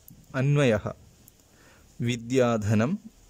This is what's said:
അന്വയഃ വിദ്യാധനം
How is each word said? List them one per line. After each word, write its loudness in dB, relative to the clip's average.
അന്വയഃ 2
വിദ്യാധനം 0